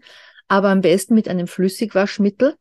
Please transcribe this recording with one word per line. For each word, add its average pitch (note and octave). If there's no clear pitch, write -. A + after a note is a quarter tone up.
aber G3
am F#3+
besten F#3
mit A3
einem F3+
Flüssigwaschmittel. G3+